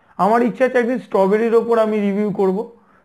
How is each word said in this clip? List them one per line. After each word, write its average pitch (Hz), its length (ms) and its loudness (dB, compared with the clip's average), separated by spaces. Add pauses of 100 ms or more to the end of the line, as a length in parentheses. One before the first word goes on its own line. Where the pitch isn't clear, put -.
(160)
আমার 220 260 2
ইচ্ছা 247 220 0
আছে 254 140 0
একদিন 240 200 -2
স্ট্রবেরির 214 560 0
ওপর 233 240 2
আমি 214 220 0
রিভিউ 202 300 -2
করব। 190 420 -2 (320)